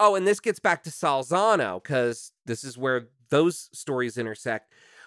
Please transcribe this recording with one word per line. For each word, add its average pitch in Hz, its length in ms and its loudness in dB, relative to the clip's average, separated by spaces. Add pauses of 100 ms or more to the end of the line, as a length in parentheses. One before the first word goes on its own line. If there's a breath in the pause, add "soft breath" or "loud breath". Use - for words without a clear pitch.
oh, 208 160 6
and 190 100 2
this 202 140 2
gets 208 200 -2
back 180 240 0
to 156 60 -14
Salzano, 143 920 0
'cause 123 480 -2 (140)
this 117 180 -6
is 127 140 -12
where 127 300 -2 (220)
those 165 420 2
stories 127 460 -4
intersect. 110 540 -6 (340 soft breath)